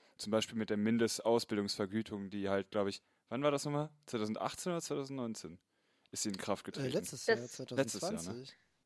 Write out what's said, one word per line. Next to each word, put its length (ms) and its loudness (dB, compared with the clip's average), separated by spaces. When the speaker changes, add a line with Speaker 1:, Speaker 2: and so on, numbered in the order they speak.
Speaker 1:
Zum 140 -8
Beispiel 260 2
mit 140 0
der 60 2
Mindestausbildungsvergütung, 1500 2
die 180 -2
halt, 220 2
glaub 180 2
ich, 140 -6
wann 140 -2
war 80 4
das 140 2
nochmal? 260 -2
Zweitausendachtzehn 680 -2
oder 80 -2
zweitausendneunzehn? 760 -6
Ist 120 -6
sie 60 0
in 80 -2
Kraft 300 -2
Speaker 2:
Äh, 60 -4
Speaker 1:
getreten? 200 -2
Speaker 2:
letztes 340 -4
Jahr, 120 6
Speaker 3:
Das 200 -8
Speaker 1:
Letztes 440 0
Jahr, 100 0
ne? 60 -4
Speaker 2:
zweitausendzwanzig. 400 -8